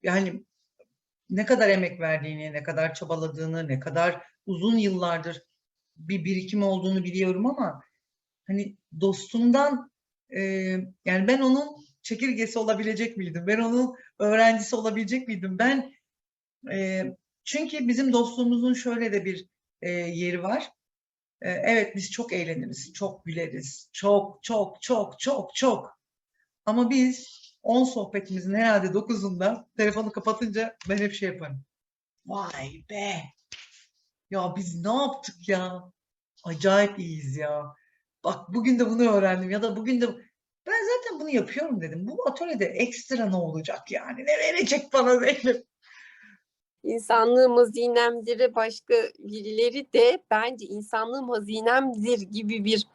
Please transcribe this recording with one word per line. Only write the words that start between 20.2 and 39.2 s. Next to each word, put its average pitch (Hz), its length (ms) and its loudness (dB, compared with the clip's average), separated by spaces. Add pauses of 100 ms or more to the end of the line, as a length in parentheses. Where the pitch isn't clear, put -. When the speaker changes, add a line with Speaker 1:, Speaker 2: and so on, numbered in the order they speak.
Speaker 1:
var. 247 280 -4 (680)
E, - 80 -6
evet, 208 460 0
biz 190 160 -8
çok - 220 -8
eğleniriz, 170 600 -6
çok - 320 -10
güleriz, - 680 -10
çok, 196 500 0
çok, 208 380 -4
çok, 220 380 -2
çok, 262 360 -4
çok. - 440 0 (680)
Ama 226 240 2
biz 254 540 0 (200)
on 240 200 4
sohbetimizin 190 720 -4
herhalde 208 400 2
dokuzunda 202 720 -2 (100)
telefonu 208 340 0
kapatınca 220 680 -4 (120)
ben 202 80 0
hep 202 160 -2
şey 196 160 -4
yaparım. 147 340 -12 (640)
"Vay 175 640 -10
be! 202 260 -6 (1120)
Ya 185 280 -4
biz 175 280 -8
ne 220 80 0
yaptık - 560 -4
ya? 180 420 -4 (520)
Acayip 196 560 4
iyiyiz 151 380 -8
ya. 147 380 -6 (480)
Bak - 300 -6
bugün 240 260 4
de 233 100 4
bunu 233 220 4
öğrendim 185 380 2